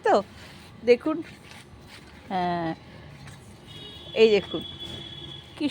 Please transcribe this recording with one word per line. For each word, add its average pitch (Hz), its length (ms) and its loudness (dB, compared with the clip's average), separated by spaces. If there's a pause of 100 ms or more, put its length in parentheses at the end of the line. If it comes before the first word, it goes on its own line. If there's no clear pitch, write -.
তো? 381 80 8 (760)
দেখুন, 302 280 4 (1120)
হ্যাঁ, 175 400 0 (1500)
এই 226 140 10
দেখুন 175 260 0 (960)
কি 302 160 -2